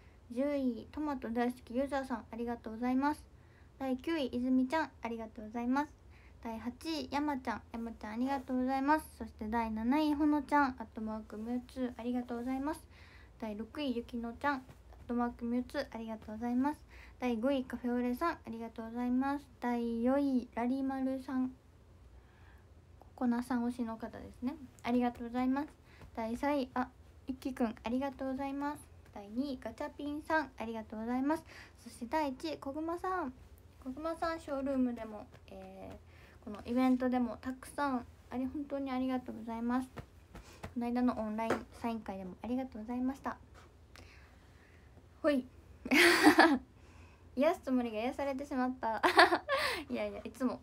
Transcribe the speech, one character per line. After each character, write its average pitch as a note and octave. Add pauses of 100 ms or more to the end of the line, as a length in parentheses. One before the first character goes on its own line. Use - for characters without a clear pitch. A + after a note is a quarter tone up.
(320)
十 C#4
位、 B3
ト D4
マ D4
ト A3+
大 A#3+
好 B3
き A#3
ユ C4
ー C#4+
ザ C4+
ー C4
さ B3+
ん、 G#3
あ -
り A#3
が A#3
と A#3
う A3
ご A3
ざ B3
い B3+
ま C#4+
す。 - (540)
第 C4
九 E4
位、 C4+
泉 B3+
ち C#4+
ゃ D#4+
ん、 C#4+ (100)
あ A#3+
り A3+
が A3+
と A3
う G#3+
ご G#3+
ざ A#3+
い A#3+
ま B3+
す。 - (500)
第 A3+
八 A#3 (140)
位、 D4+
山 C#4+
ち C4
ゃ G#3+
ん、 - (120)
山 A#3
ち A3
ゃ G#3+
ん、 -
あ A3+
り B3+
が C#4
と C4
う B3+
ご B3+
ざ C4+
い C4+
ま D4+
す。 -
そ A#3+
し -
て A3
第 A3+
七 A#3
位、 D4+
ほ D4
の D4
ち C4+
ゃ D4
ん、 -
ア C#4 (160)
ッ - (100)
ト A3+
マ A3
ー A3
ク A3
ミ A3
ュ B3
ウ B3
ツ -
ー、 B3+
あ A3+
り B3
が B3
と A#3+
う -
ご A#3+
ざ C4
い C4+
ま D4
す。 - (560)
第 G#3+
六 A3+
位、 C#4
ゆ A#3
き A#3+
の A#3
ち B3
ゃ C#4+
ん、 -
ア -
ッ C4 (460)
ト A#3+
マ A#3+
ー A#3+
ク A#3+
ミ A#3+
ュ B3+
ウ -
ツ C#4+
ー、 -
あ A#3
り A3+
が A3
と G#3+
う G#3+
ご A3
ざ A#3+
い A#3+
ま C#4
す。 D4 (400)
第 A#3+
五 B3
位、 C4
カ B3
フ B3
ェ A#3+
オ B3
レ B3
さ E4
ん、 -
あ - (120)
り A3+
が A3+
と A3+
う A3+
ご A3+
ざ A#3+
い B3
ま C4+
す。 C#4+ (140)
第 A#3
四 C4
位、 C4+
ラ A3+
リ C4+
マ C4+
ル C4
さ C4
ん、 B3+ (1500)
コ - (100)
コ B3+
ナ A#3+
さ B3+
ん A#3
推 B3
し B3
の A3+
方 -
で G3
す -
ね。 C4+ (260)
あ -
り B3
が B3
と B3
う A#3
ご A#3
ざ B3
い B3+
ま C#4
す。 D4+ (480)
第 A3+
三 C#4+
位、 B3+
あ、 B3+ (380)
ゆ B3+
き C4
く B3+
ん、 A3
あ A3+
り B3
が C4+
と C4+
う C4
ご C4
ざ C#4
い C#4
ま C#4+
す。 - (240)
第 G3+
二 C4
位、 B3+
ガ A3
チ C4
ャ D4
ピ D4
ン D4
さ D#4
ん、 C4
あ A3
り A3+
が A3+
と A3
う G#3+
ご A3+
ざ A#3+
い C4
ま D4
す。 E4 (400)
そ A#3+
し -
て A#3+
第 D#4
一 D4
位、 C#4
こ C#4
ぐ D4
ま E4
さ F#4
ん。 C4 (520)
こ C4
ぐ C4+
ま E4
さ E4
ん、 E4
シ E4
ョ C#4
ー C#4
ル C#4
ー C4
ム B3
で A3+
も、 G#3+ (240)
え F#3+ (460)
ー、 -
こ -
の G#3
イ A#3
ベ B3+
ン B3+
ト B3+
で B3
も A#3+
た B3+
く C4
さ C#4+
ん、 A#3+ (280)
あ B3
り、 C4
本 C#4+
当 C#4
に C4+
あ B3+
り C4
が B3+
と B3
う A3
ご A3
ざ A3+
い A3+
ま A#3+
す。 B3+ (840)
こ B3
の A#3+
間 A#3+
の B3
オ A3
ン G#3+
ラ A3+
イ A3+
ン A3+ (140)
サ A#3
イ A3+
ン A3+
会 G#3
で F#3+
も F3+
あ A3+
り B3
が C4
と B3+
う -
ご G#3+
ざ B3
い B3
ま C4
し C#4
た。 - (1800)
ほ D#4
い。 C#4 (420)
<laughs> - (1400)
癒 D#4
す -
つ C4+
も B3
り A#3
が G#3+
癒 B3
さ C#4+
れ C#4
て C#4
し D4
ま B3+
っ B3+
た。 A3+ (420)
<laughs> C5
い B3
や G#3+
い G#3
や、 G3+
い A3+
つ -
も A#3+